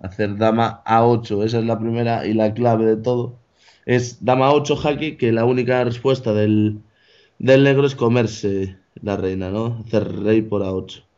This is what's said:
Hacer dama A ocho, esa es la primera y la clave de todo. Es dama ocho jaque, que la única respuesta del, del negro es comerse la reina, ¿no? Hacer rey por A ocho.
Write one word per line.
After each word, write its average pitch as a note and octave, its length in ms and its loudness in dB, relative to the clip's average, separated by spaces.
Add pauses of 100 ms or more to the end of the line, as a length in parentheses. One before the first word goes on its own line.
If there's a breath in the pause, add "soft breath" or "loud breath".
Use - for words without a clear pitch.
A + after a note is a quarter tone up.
Hacer G2+ 360 -6
dama A2+ 480 2
A A2+ 200 4
ocho, A#2 380 0
esa A2+ 160 -2
es A2+ 60 -2
la A#2 140 -2
primera A#2 460 -2
y G#2+ 80 -2
la A2 200 0
clave A#2 320 2
de A2 120 2
todo. A#2+ 400 -4 (480 soft breath)
Es B2 400 -2
dama C3 280 4
ocho D3 220 0
jaque, D3 420 -4
que A#2 140 0
la A2+ 140 2
única B2 380 0
respuesta A#2+ 500 -2
del, G#2+ 460 2 (600 soft breath)
del C3+ 240 6
negro C#3 240 4
es C3+ 80 -4
comerse G#2+ 840 -2 (240)
la G2 160 -4
reina, F#2 340 -4
¿no? A2+ 340 -6
Hacer G2 380 -2
rey A2 180 2
por G#2 220 -2
A F#2+ 100 -6
ocho. F#2+ 300 -8 (140)